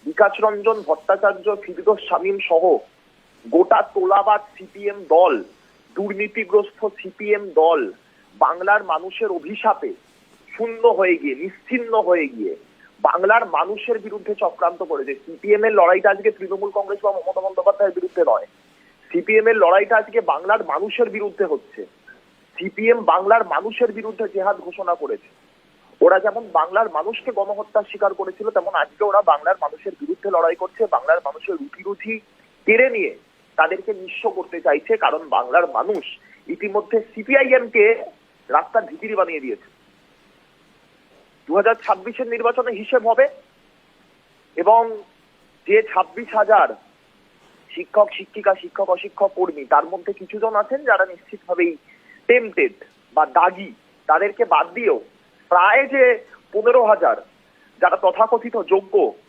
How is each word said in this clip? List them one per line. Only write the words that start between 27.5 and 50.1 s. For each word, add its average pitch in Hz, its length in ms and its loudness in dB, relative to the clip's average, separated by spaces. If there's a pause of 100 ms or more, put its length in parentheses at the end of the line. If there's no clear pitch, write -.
শিকার 185 220 -2
করেছিল, 190 360 -6
তেমন - 260 -2
আজকে - 280 -2
ওরা 202 180 4
বাংলার 160 400 2
মানুষের - 380 -8
বিরুদ্ধে 165 300 -6
লড়াই 170 260 2
করছে, 185 360 -4
বাংলার 151 340 0
মানুষের 156 300 -8
রুটি 143 280 -14
রুচি 208 360 -8 (460)
কেড়ে 240 240 4
নিয়ে 202 260 -4 (400)
তাদেরকে 170 380 0
নিঃস্ব 185 360 -6
করতে 180 320 -8
চাইছে। 160 360 0
কারণ 151 320 -2
বাংলার 123 380 0
মানুষ 196 500 -6 (300)
ইতিমধ্যে 208 540 -4 (140)
সিপিআইএম 254 540 2
কে 226 340 2 (460)
রাস্তার - 360 0
ভিখিরি 196 300 -10
বানিয়ে 170 240 -2
দিয়েছে। 123 280 -10 (1800)
দু 156 60 -2
হাজার 220 200 2 (100)
ছাব্বিশের 220 420 -4
নির্বাচনে 240 440 -2
হিসেব 220 380 -2
হবে 240 160 4 (1300)
এবং 208 260 4 (840)
যে 208 160 4
ছাব্বিশ 214 520 -4
হাজার 208 320 4 (1080)
শিক্ষক, 208 320 2 (100)
শিক্ষিকা, 196 440 -2
শিক্ষক, 190 280 -6
অশিক্ষক 196 460 -2
কর্মী, 170 300 -4
তার 151 200 4
মধ্যে 175 280 -10